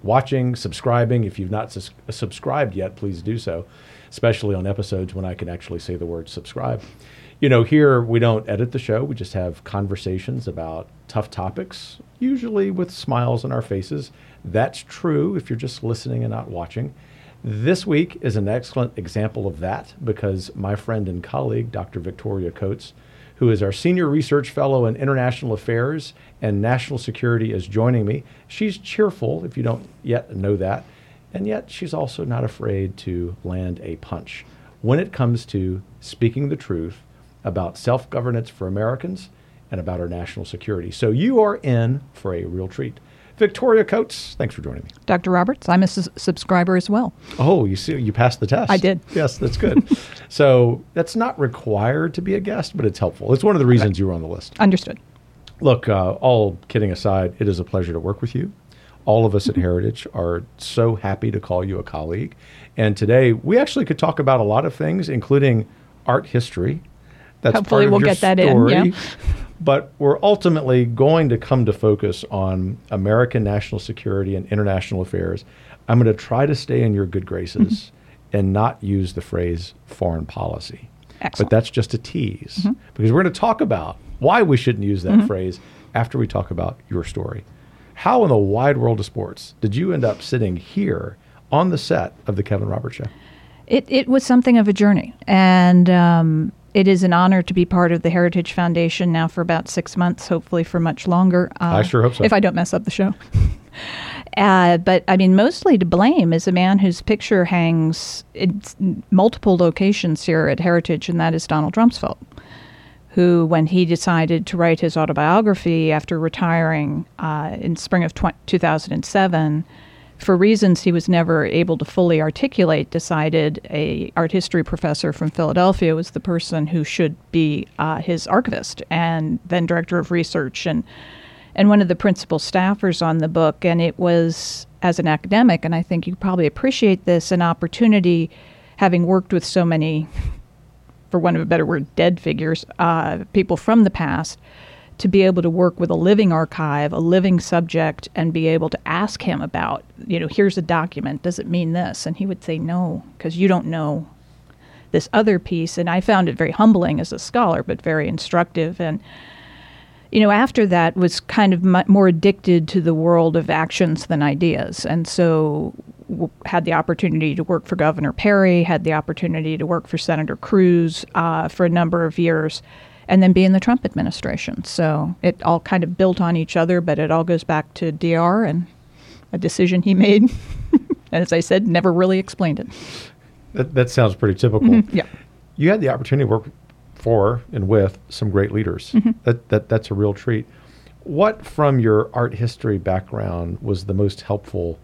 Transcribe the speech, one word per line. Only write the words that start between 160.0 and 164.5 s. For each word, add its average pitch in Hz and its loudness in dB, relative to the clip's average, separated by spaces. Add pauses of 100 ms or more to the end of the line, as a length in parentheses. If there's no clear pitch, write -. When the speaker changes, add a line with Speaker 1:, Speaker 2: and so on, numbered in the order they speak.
Speaker 2:
you 220 4
know, 208 6
after 220 2
that 170 2
was 180 0
kind 202 2
of 175 -2
mu-, 185 4
more 196 6
addicted 175 2
to 185 0
the 165 2
world 165 2
of 160 0
actions 156 0
than 151 0
ideas. 147 0